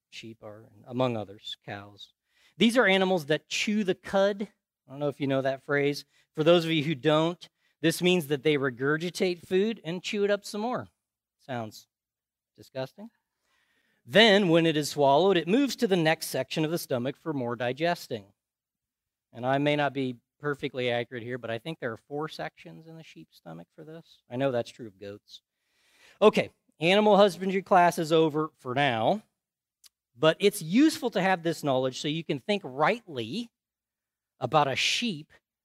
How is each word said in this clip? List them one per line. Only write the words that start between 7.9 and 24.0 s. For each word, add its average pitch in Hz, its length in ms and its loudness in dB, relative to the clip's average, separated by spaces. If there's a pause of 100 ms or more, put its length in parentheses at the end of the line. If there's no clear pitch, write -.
means 180 240 2
that 139 160 -4
they 151 140 2
regurgitate 151 880 -4
food 202 380 0
and 175 180 -8
chew 208 200 -4
it 202 80 0
up 202 140 -2
some 208 160 -8
more. 214 300 -6 (480)
Sounds 117 500 -12 (680)
disgusting. 131 520 -14 (920)
Then, 196 460 6
when 165 160 4
it 160 100 0
is 147 140 -2
swallowed, 151 480 4
it 160 100 -2
moves 247 280 0
to 240 100 0
the 190 100 2
next 160 300 0
section 151 400 -4
of 151 40 -4
the 170 80 -2
stomach 131 380 -4
for 160 160 -10
more 120 240 -4
digesting. 127 720 -4 (1040)
And 120 140 -8
I 135 100 2
may 147 200 0
not 143 180 -2
be 127 240 -6 (200)
perfectly 135 520 -6
accurate 120 320 -6
here, 123 160 -10
but 113 120 -10
I 113 80 -6
think 160 200 -12
there 123 140 -8
are 110 40 -10
four 147 320 -10
sections 160 580 -16
in 165 100 -20
the 160 60 -20
sheep's - 360 -20
stomach 165 360 -18
for 160 100 -20
this. 160 440 -20